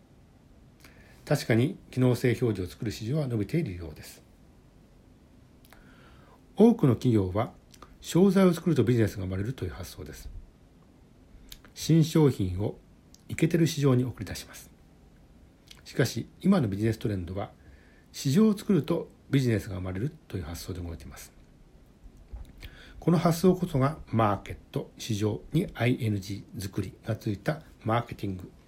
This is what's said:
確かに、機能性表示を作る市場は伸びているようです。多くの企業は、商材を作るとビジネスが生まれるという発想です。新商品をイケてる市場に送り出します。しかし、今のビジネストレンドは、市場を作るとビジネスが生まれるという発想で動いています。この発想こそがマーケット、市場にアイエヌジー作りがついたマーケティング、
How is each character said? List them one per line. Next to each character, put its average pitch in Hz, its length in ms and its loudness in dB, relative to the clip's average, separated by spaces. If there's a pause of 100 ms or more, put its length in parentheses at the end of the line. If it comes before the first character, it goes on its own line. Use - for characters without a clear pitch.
(1300)
確 - 220 -2
か 117 80 4
に、 135 220 2 (120)
機 - 100 -6
能 123 160 4
性 123 140 0
表 113 260 0
示 95 60 -6
を 87 60 -6
作 - 180 -12
る 104 60 -2
市 - 160 -10
場 143 100 -2
は 143 100 -2
伸 120 100 -4
び 101 100 -2
て 156 100 -4
い 170 60 0
る 98 120 -6
よ 85 160 -10
う 76 40 -16
で - 80 -18
す。 - 180 -20 (2250)
多 226 200 8
く - 100 2
の 123 80 6
企 123 200 2
業 92 200 2
は、 110 180 -2 (480)
商 190 300 4
材 190 160 6
を 175 80 6
作 170 160 -2
る 151 60 4
と 123 80 4
ビ 123 100 4
ジ 117 80 4
ネ 101 60 4
ス - 80 -4
が 98 80 -6
生 92 80 -6
ま 95 60 -4
れ 101 60 -4
る 127 100 -6
と - 120 -8
い 87 40 -6
う - 20 -10
発 - 200 -12
想 - 120 -16
で 73 100 -14
す。 - 160 -16 (1400)
新 160 300 4
商 151 260 4
品 92 300 -2
を - 180 -4 (500)
イ - 80 -10
ケ 165 120 2
て 165 100 0
る 165 80 4
市 139 160 -2
場 135 140 4
に 127 100 2
送 - 140 -8
り 104 60 -8
出 - 100 -8
し - 100 -12
ま - 80 -20
す。 - 160 -20 (1160)
し - 80 -20
か 131 120 2
し、 - 220 -6 (140)
今 185 200 4
の 113 60 2
ビ 95 100 -4
ジ 110 80 -2
ネ 113 80 2
ス - 60 -6
ト - 80 -6
レ 104 80 -2
ン 90 100 -6
ド 92 100 -10
は、 - 160 -8 (600)
市 - 200 -4
場 214 180 6
を 202 80 0
作 - 160 -4
る 147 100 4
と - 260 -4 (200)
ビ 135 120 4
ジ 123 80 2
ネ 107 100 2
ス 104 100 -8
が 98 60 -8
生 92 60 -6
ま 92 100 -6
れ 95 80 -6
る 143 160 -6 (120)
と - 100 -10
い 87 40 -6
う - 20 -10
発 85 200 -10
想 92 100 -10
で 85 60 -8
動 85 140 -8
い 78 40 -12
て - 80 -18
い - 20 -16
ま - 100 -16
す。 - 140 -20 (1700)
こ 160 120 0
の 175 60 4
発 165 240 2
想 185 140 6
こ 180 100 -4
そ 139 140 -2
が 143 180 0 (140)
マ 110 220 2
ー 98 100 -6
ケ - 100 -12
ッ - 40 -12 (140)
ト、 - 260 -8
市 - 180 -4
場 104 260 -2 (100)
に 165 220 0
ア 120 140 0
イ 127 180 0
エ 110 40 0
ヌ 101 100 0
ジ 98 260 -10 (100)
ー 98 60 -8
作 98 200 -6
り 95 120 -8 (120)
が 110 100 -4
つ - 140 -6
い 101 80 -2
た - 240 -4 (220)
マ 113 140 0
ー 117 80 -2
ケ - 100 -14
テ 104 120 -8
ィ 98 40 -4
ン 92 60 -8
グ、 90 140 -14 (160)